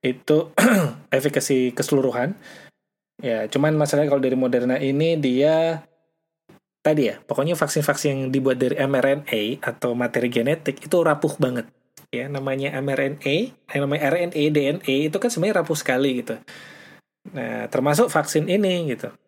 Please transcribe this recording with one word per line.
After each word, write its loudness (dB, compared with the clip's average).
Itu 0
<clears throat> -2
efikasi 0
keseluruhan. 0
Ya, -2
cuman 2
masalahnya 2
kalau 2
dari 2
Moderna 2
ini 2
dia 2
tadi 2
ya, -16
pokoknya -2
vaksin-vaksin 0
yang -2
dibuat 2
dari 0
M 2
R 2
N -2
A 0
atau -4
materi -2
genetik -2
itu 0
rapuh 0
banget. -2
Ya, -6
namanya -6
M -4
R -2
N -2
A, 0
eh, -10
namanya 0
R 0
N -6
A, 0
D 2
N -2
A 0
itu -2
kan 0
sebenarnya 0
rapuh -2
sekali 0
gitu. -8
Nah, -8
termasuk 2
vaksin 0
ini 0
gitu. -6